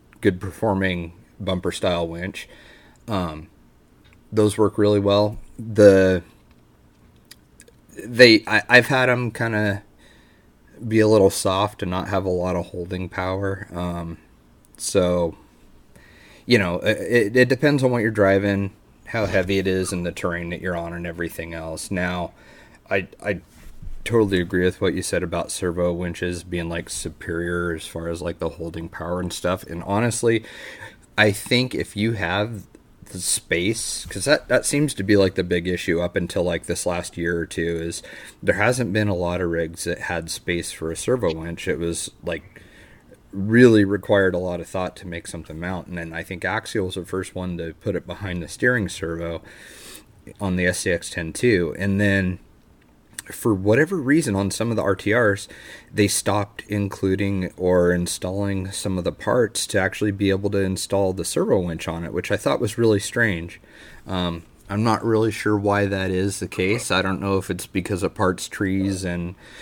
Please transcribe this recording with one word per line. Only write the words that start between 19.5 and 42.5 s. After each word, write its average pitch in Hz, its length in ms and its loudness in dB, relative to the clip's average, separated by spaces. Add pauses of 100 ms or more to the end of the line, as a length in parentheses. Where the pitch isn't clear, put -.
it 95 100 0
is, 92 260 0
and 87 120 -4
the 87 60 -4
terrain 87 380 -6
that 87 100 -8
you're 90 160 -6
on 85 160 -6
and 85 160 -8
everything 82 460 -8
else. 80 380 -10
Now, 90 420 -2 (600)
I, 98 140 -2 (160)
I 95 180 -4 (600)
totally 104 380 2
agree 90 220 0
with 90 180 0
what 92 120 2
you 90 80 -2
said 87 220 -2
about 85 280 -4
servo 87 420 -2
winches 87 500 -4
being, 87 260 -6
like, 85 200 -8
superior 87 840 -4
as 80 140 -10
far 82 200 -8
as, 85 140 -6
like, 85 180 -6
the 82 100 -4
holding 82 400 -10
power 85 300 -6
and 90 140 -4
stuff. 92 300 -2
And 85 200 -10
honestly, 113 600 0 (720)
I 107 140 6
think 123 420 0
if - 220 -6
you 110 180 0
have 104 500 -4 (420)
the - 140 -12
space, - 840 -2
'cause - 200 -8
that, 147 220 2
that - 180 2
seems 143 300 0
to 98 80 -6
be, 101 140 6
like, 95 180 4
the 95 80 0
big 90 240 -2
issue 87 340 0
up 87 140 -4
until, 87 280 -2
like, 85 220 -2
this - 200 -4
last 87 320 -4
year 85 200 -2
or 82 80 -2
two, 85 360 -4
is 85 220 -8 (380)
there 92 140 0
hasn't 110 380 0
been 107 140 2
a 101 80 0
lot 90 260 -2
of 87 80 0
rigs 82 360 -2
that 85 140 -2 (120)
had 82 180 -4
space - 420 -4
for 80 200 -6
a 80 40 -6
servo 113 380 0
winch. 85 340 -8
It 78 120 -2
was, 85 320 -4 (120)
like, - 380 -10 (720)